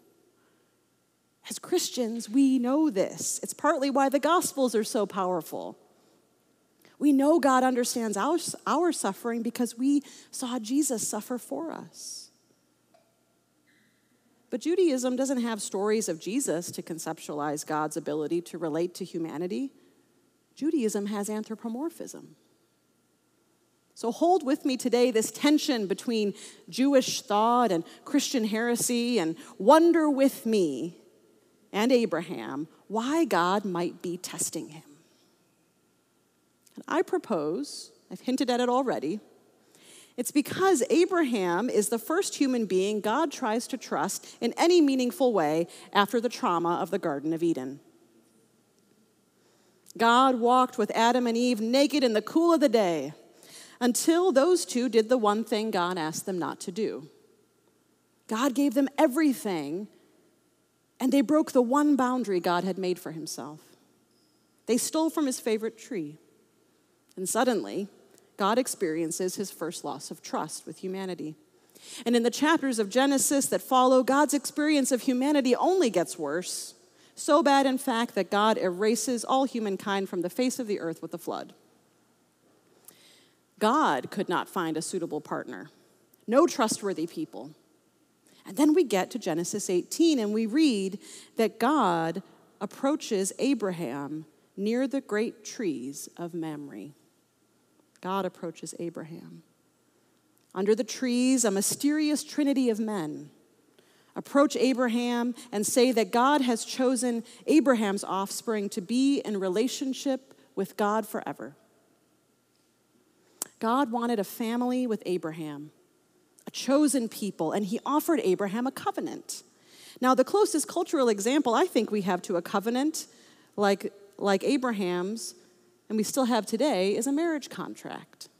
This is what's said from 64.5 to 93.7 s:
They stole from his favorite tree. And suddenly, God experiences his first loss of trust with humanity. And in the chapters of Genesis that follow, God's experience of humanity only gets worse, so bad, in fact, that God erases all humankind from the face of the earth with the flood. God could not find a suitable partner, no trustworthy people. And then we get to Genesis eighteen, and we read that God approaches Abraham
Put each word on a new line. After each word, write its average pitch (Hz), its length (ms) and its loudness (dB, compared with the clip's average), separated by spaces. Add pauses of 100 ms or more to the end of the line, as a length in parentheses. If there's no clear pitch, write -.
They 226 100 2
stole 320 320 0
from 311 160 0
his 254 140 -2
favorite 220 380 -4
tree. 156 400 -10 (1000)
And 185 120 -6
suddenly, 196 600 0 (480)
God 208 200 2
experiences 170 800 -2
his 196 160 -6
first - 320 -10
loss 147 280 -8
of 170 100 -16
trust - 440 -8
with 156 120 -14
humanity. 185 580 -8 (720)
And 240 100 4
in 233 80 4
the 240 60 2
chapters 269 500 2
of 202 100 -2
Genesis 269 580 2
that 185 140 0
follow, 254 420 6
God's 269 300 4
experience 294 580 0
of 247 100 2
humanity 262 540 2
only 339 340 4
gets 175 280 0
worse, 160 580 -6 (400)
so 320 280 4
bad, 277 220 6
in 262 120 0
fact, 240 380 -2
that 190 160 -2
God 208 260 4
erases 220 680 0
all 262 180 2
humankind 196 640 -2
from 180 140 -6
the 180 80 -4
face 254 300 -2
of 240 80 -8
the 202 120 -4
earth 160 220 -8
with 165 100 -12
the 175 60 -10
flood. - 360 -8 (2000)
God 214 500 2
could 196 200 -6
not 156 180 -2
find 160 300 -4
a 160 40 -4
suitable 165 380 -6
partner, 123 500 -10 (560)
no 269 220 6
trustworthy 196 600 -2
people. 151 440 -10 (920)
And 190 100 -16
then 302 180 4
we 339 120 4
get 202 260 0
to 240 80 -6
Genesis 175 500 -4
eighteen, 285 480 2
and 214 160 -2
we 226 120 0
read 208 540 2 (360)
that 220 240 0
God 185 640 2 (380)
approaches 220 760 -2
Abraham 160 880 -4 (300)